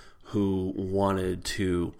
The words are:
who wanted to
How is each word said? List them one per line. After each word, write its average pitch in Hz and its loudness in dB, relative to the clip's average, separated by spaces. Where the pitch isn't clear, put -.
who 95 0
wanted 95 0
to 87 0